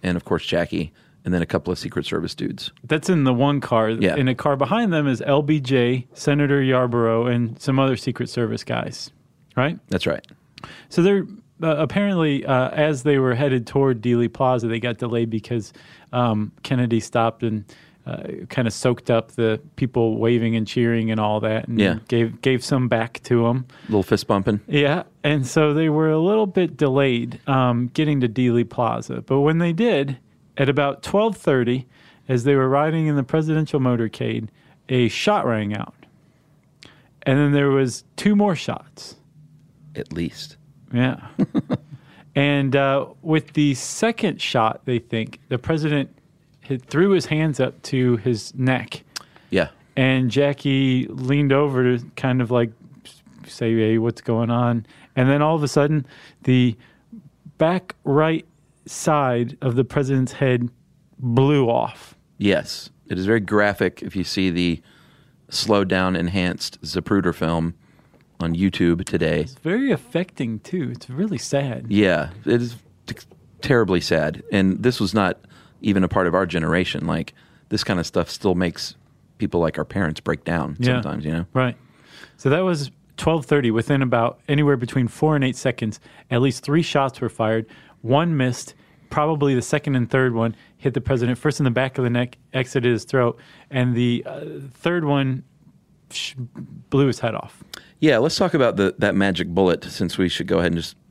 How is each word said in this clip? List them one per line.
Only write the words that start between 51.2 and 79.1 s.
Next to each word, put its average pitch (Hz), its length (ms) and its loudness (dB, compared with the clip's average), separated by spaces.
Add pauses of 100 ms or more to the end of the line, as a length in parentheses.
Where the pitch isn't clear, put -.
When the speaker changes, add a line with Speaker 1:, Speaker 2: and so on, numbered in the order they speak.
Speaker 2:
over 127 460 2
to 117 80 -10 (100)
kind 127 280 0
of, 113 80 -4
like, 120 180 2 (800)
say, 113 280 -2
"Hey, 110 220 2
what's 113 240 -2
going 117 300 0
on?" 120 340 0 (300)
And 127 140 2
then 143 120 4
all 156 140 2
of 151 80 -2
a 139 40 0
sudden, 147 380 2 (380)
the 123 340 4 (800)
back 175 460 0
right 156 420 0 (400)
side 131 760 0
of 120 140 -2
the 131 80 2
president's 131 500 -2
head 123 360 0 (480)
blew 131 500 2
off. - 480 -4 (220)
Speaker 1:
Yes. - 540 -2 (160)
It 90 100 -6
is 92 80 -2
very 113 140 2
graphic 104 640 0
if - 120 -10
you 92 80 -2
see 95 280 -2
the 85 280 0 (680)
slowed 101 380 0
down, 92 280 0
enhanced 87 680 -4
Zapruder 90 500 0
film 82 400 -2 (640)
on 82 140 -2
YouTube 87 520 0
today. 78 360 0
Speaker 2:
It's 101 140 -8
very 233 360 -2
affecting, 139 680 -4
too. 147 320 -6
It's - 180 -14
really 160 300 -4
sad. 135 500 -4
Speaker 1:
Yeah, 95 400 2 (160)
it 120 160 2
is 120 140 -8 (320)
t-, - 80 -8 (460)
terribly 101 380 2
sad. 78 520 -2
And 95 320 2
this 123 160 2
was 95 160 -2
not 95 240 0 (420)
even 95 220 2
a 90 40 2
part 90 200 2
of 85 80 0
our 95 100 2
generation. 82 640 -2
Like, 82 260 -4 (360)
this 107 140 -2
kind 95 160 0
of 82 60 -2
stuff - 240 -2
still - 240 0
makes 87 420 -4 (440)